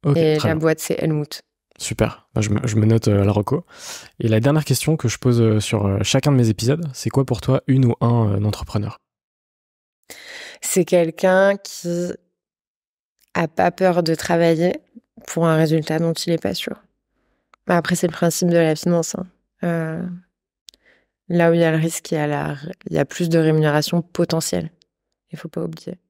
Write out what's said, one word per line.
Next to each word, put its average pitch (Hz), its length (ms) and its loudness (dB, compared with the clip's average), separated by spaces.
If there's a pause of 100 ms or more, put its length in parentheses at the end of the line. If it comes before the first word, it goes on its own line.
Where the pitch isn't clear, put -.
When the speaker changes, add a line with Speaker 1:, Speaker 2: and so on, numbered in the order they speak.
Speaker 1:
Ok, 143 120 2
Speaker 2:
Et 156 200 2
Speaker 1:
très 151 120 0
Speaker 2:
la 165 40 0
Speaker 1:
bien. 156 80 -2
Speaker 2:
boîte, 160 180 2
c'est - 220 -4
Helmut. 151 400 -2 (380)
Speaker 1:
Super. - 560 -4
Bah, 113 60 0
je 107 80 -2
me, 104 180 0
je 107 80 -2
me 107 100 4
note, 113 220 4
euh, 101 180 4
la 104 60 4
reco. 104 340 -2 (540)
Et 117 80 -2
la 110 120 4
dernière 143 260 2
question 151 320 0
que 123 100 -2
je - 100 -2
pose, 120 240 2
euh, 110 180 4
sur, 101 280 -2
euh, 98 160 0
chacun 135 280 2
de 135 60 4
mes 117 120 4
épisodes, 135 440 0
c'est - 160 -6
quoi 135 160 0
pour 123 160 -4
toi 135 240 0
une 131 200 4
ou 117 160 2
un, 117 320 2
euh, 101 100 -2
entrepreneur ? 104 560 -6 (1600)
Speaker 2:
C'est 180 240 0
quelqu'un 185 720 2
qui 175 540 -8 (1200)
a 165 140 -2
pas 175 240 0
peur 180 320 2
de 160 100 0
travailler 170 680 2 (480)
pour 165 200 0
un 160 80 4
résultat 160 420 0
dont 165 160 0
il 170 200 -4
est 165 80 -2
pas 196 120 -4
sûr. - 220 -8 (920)
Bah, 180 80 0
après, 175 200 0
c'est 180 120 -2
le 165 60 -4
principe 175 340 0
de 170 100 2
la 160 180 4
finance, 170 400 -2
hein. 185 120 -8 (360)
Euh, 165 380 -4 (1300)
là 170 240 2
où - 20 4
il 170 60 2
y 170 60 4
a 160 60 2
le 160 60 0
risque, 165 340 -4
il 165 40 -2
y - 20 -2
a 151 80 -2
la... 147 300 -4 (340)
il 160 60 -6
y - 40 2
a 143 40 2
plus 175 240 -4
de 165 100 2
rémunération 156 640 2
potentielle. 165 680 -2 (600)
Il 160 40 -14
faut 165 120 -14
pas 165 140 -8
oublier. 170 340 -12 (120)